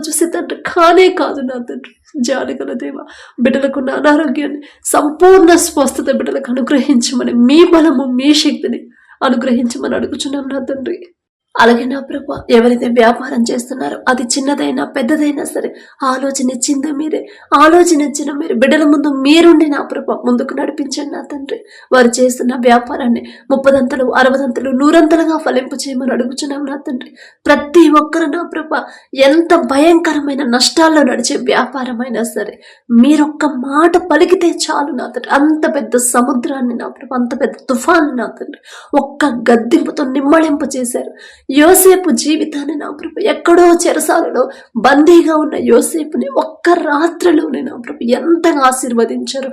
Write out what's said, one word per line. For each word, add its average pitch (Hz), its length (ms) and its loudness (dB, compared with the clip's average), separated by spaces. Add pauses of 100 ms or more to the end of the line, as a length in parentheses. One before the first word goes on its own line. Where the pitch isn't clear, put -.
చూసే 330 180 -2
తండ్రి - 400 -8
కానే 349 420 4
కాదు 285 320 -2
నా 254 180 -6
తండ్రి. - 360 -14 (260)
జాలిగల 262 520 -6
దేవా, 277 320 -10 (360)
బిడ్డలకున్న 269 500 0
అనారోగ్యాన్ని, 294 680 0 (240)
సంపూర్ణ 339 680 4
స్వస్థత 269 580 0
బిడ్డలకు 233 380 -4
అనుగ్రహించమని, 247 840 0
మీ 254 320 6 (100)
బలము, 294 300 4
మీ 262 300 2
శక్తిని - 540 -2 (340)
అనుగ్రహించమని 247 720 -2
అడుగుచున్నాం 269 580 -6
నా 277 60 -6
తండ్రి. 269 440 -8 (580)
అలాగే 240 240 2
నా 269 160 -6
ప్రభా, - 500 -10
ఎవరైతే 240 380 2
వ్యాపారం 240 640 0
చేస్తున్నారో, 285 480 -8 (100)
అది 254 140 0
చిన్నదైనా 277 640 -4
పెద్దదైనా 294 600 -2
సరే, - 300 -8 (300)
ఆలోచన 262 460 -2
ఇచ్చిందే 269 400 -4
మీరే, 302 360 -6 (340)
ఆలోచన 330 400 6
ఇచ్చిన 294 320 -4
మీరు, 285 220 -4
బిడ్డల 285 300 2
ముందు 302 240 2
మీరుండి 311 580 6
నా 285 160 -2
ప్రభా - 320 -6
ముందుకు 247 400 -2
నడిపించండి 285 560 -6
నా - 120 -10
తండ్రి. - 420 -12 (280)
వారు 247 160 6
చేస్తున్న 254 480 0
వ్యాపారాన్ని 240 680 0 (260)
ముప్పదంతలు, 262 680 2
అరవదంతలు, 262 540 0
నూరంతలుగా 320 680 2
ఫలింపు 254 380 -4
చేయమని 262 380 -6
అడుగుచున్నాం 277 540 -6
నా 277 100 -8
తండ్రి. 277 380 -10 (320)
ప్రతి 311 420 4
ఒక్కరు 302 360 2
నా 339 180 -4
ప్రభా, 311 420 -6 (300)
ఎంత 302 400 4
భయంకరమైన 294 880 2
నష్టాల్లో 294 600 2
నడిచే 233 340 -2
వ్యాపారమైనా 247 880 -4
సరే, - 380 -8 (300)
మీరొక్క 294 560 4
మాట 285 500 0
పలికితే 339 520 2
చాలు 311 440 -4
నా 233 140 -8
తండ్రి, 240 240 -10
అంత 302 440 2
పెద్ద 233 220 -2
సముద్రాన్ని 247 800 -2
నా 240 140 -10
ప్రభా, - 280 -10
అంత 247 240 -4
పెద్ద 262 140 -2 (140)
తుఫాన్ని 285 480 0
నా 220 100 -4
తండ్రి, - 340 -14 (340)
ఒక్క 277 300 -2
గద్దింపుతో 240 800 0
నిమ్మళింప 294 560 0 (160)
చేశారు. 254 380 -6 (360)
యోసేపు 359 600 4
జీవితాన్ని 294 640 -2
నా - 160 -8
ప్రభా, - 400 -4
ఎక్కడో 339 440 4
చెరసాలలో 311 760 0 (280)
బందీగా 302 600 4
ఉన్న 302 180 -2
యోసేపుని 247 720 0 (100)
ఒక్క - 340 -2
రాత్రిలోనే 311 880 0
నా - 160 -10
ప్రభా 269 260 -14
ఎంతగా 294 640 0
ఆశీర్వదించారు, 247 840 -2